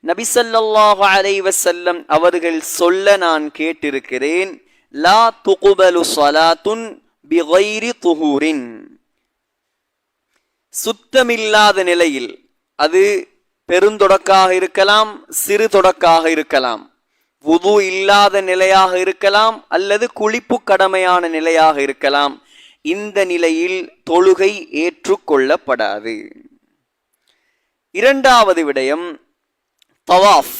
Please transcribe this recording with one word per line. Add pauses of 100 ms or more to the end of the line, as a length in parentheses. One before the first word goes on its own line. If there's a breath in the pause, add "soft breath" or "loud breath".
நபி (100)
ஸல்லல்லாஹு (140)
அலைஹி
வஸல்லம்
அவர்கள்
சொல்ல
நான்
கேட்டிருக்கிறேன், (240)
"லா
துகுபலு (160)
ஸலாத்துன் (260)
பிகைரி (120)
துஹூரின்." (1900)
சுத்தமில்லாத
நிலையில், (240)
அது (440)
பெருந்தொடக்காக
இருக்கலாம்,
சிறு
தொடக்காக
இருக்கலாம், (520)
வுது
இல்லாத
நிலையாக
இருக்கலாம்,
அல்லது
குளிப்பு
கடமையான
நிலையாக
இருக்கலாம், (400 soft breath)
இந்த
நிலையில் (100)
தொழுகை (180)
ஏற்றுக்கொள்ளப்படாது. (1600)
இரண்டாவது
விடயம் (920)
தவாஃப்.